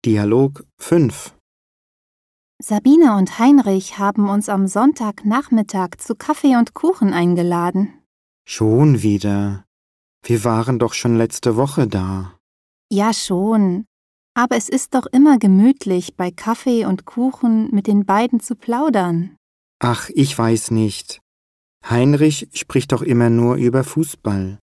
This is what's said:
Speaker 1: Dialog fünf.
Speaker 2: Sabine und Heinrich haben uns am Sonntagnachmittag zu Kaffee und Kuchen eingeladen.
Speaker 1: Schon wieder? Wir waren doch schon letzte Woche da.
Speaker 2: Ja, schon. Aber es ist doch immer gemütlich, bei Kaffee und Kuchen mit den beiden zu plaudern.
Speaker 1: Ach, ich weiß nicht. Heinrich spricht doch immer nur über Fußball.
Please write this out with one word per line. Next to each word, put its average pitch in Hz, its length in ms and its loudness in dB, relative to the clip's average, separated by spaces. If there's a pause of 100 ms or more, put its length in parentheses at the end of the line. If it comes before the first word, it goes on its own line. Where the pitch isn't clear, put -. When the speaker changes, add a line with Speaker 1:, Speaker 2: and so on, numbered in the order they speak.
Speaker 1:
Dialog 117 600 0 (140)
fünf. - 560 -2 (1200)
Speaker 2:
Sabine 254 580 4
und 185 200 0
Heinrich 226 640 4
haben 202 300 0
uns 208 200 -2
am 196 160 0
Sonntagnachmittag 208 1300 -2
zu - 160 -8
Kaffee 285 400 0
und 233 180 0
Kuchen 311 400 0
eingeladen. 175 800 0 (500)
Speaker 1:
Schon 117 600 2
wieder? 101 600 -2 (600)
Wir 113 200 -2
waren 113 360 -2
doch 117 160 -2
schon 117 220 0
letzte 113 380 -2
Woche 139 300 0
da. 95 500 -6 (560)
Speaker 2:
Ja, 208 220 0
schon. 196 720 -2 (480)
Aber 240 220 -2
es - 140 -4
ist - 260 -4
doch 254 100 -2
immer 277 320 4
gemütlich, 196 800 2
bei 180 160 -6
Kaffee 226 540 -4
und 190 200 -4
Kuchen 233 640 -2
mit 202 160 0
den 208 180 2
beiden 220 360 0
zu - 160 -8
plaudern. 202 800 -2 (420)
Speaker 1:
Ach, - 380 -4
ich 139 200 0
weiß 113 360 0
nicht. 110 500 -4 (680)
Heinrich 143 680 0
spricht - 380 -4
doch 120 120 -2
immer 120 260 2
nur 120 280 2
über 123 260 0
Fußball. 101 720 -6 (100)